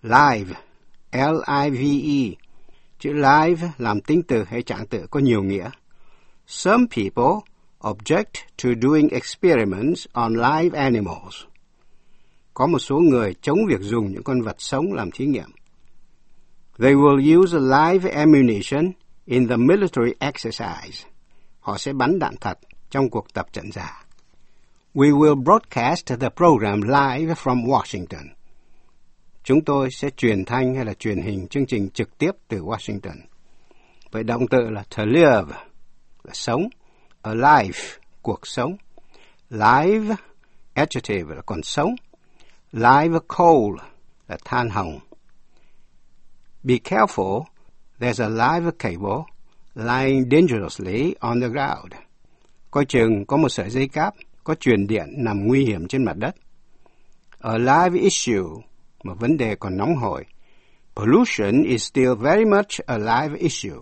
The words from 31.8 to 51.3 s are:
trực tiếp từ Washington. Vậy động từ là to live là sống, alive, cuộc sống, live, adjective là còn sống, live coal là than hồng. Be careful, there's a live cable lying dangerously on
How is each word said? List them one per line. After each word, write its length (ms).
trực 280
tiếp 120
từ 100
Washington. 580
Vậy 140
động 260
từ 80
là 140
to 80
live 520
là 80
sống, 360
alive, 560
cuộc 240
sống, 300
live, 680
adjective 600
là 120
còn 160
sống, 320
live 460
coal 480
là 160
than 260
hồng. 300
Be 120
careful, 580
there's 260
a 40
live 500
cable 460
lying 560
dangerously 880
on 200